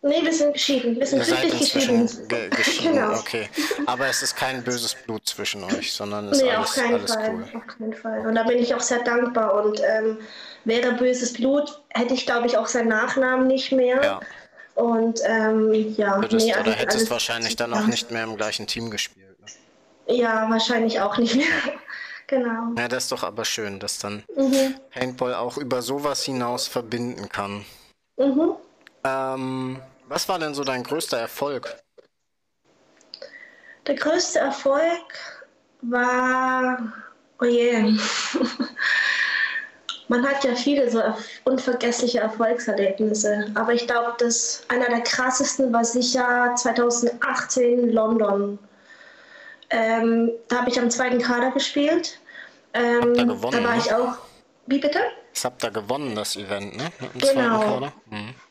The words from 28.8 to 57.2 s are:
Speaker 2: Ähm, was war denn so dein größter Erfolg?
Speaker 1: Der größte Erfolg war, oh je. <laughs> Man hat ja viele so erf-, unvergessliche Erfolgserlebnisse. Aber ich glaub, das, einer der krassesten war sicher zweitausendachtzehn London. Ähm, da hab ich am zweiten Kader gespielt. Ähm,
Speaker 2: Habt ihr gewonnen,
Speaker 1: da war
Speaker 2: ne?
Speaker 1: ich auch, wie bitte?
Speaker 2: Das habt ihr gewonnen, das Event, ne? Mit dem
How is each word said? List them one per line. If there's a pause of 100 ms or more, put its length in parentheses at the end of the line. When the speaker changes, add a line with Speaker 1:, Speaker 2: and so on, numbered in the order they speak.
Speaker 2:
Ähm, (280)
was
war
denn
so
dein
größter
Erfolg? (2000)
Speaker 1:
Der
größte
Erfolg (800)
war, (480)
oh
je.
<laughs> (2000)
Man
hat
ja
viele
so
erf-,
unvergessliche
Erfolgserlebnisse.
Aber
ich
glaub,
das,
einer
der
krassesten
war
sicher
zweitausendachtzehn
London. (1120)
Ähm, (180)
da
hab
ich
am
zweiten
Kader
gespielt. (540)
Ähm,
Speaker 2:
Habt
ihr
gewonnen,
Speaker 1:
da
war
Speaker 2:
ne?
Speaker 1:
ich
auch, (520)
wie
bitte? (340)
Speaker 2:
Das
habt
ihr
gewonnen,
das
Event,
ne? (160)
Mit
dem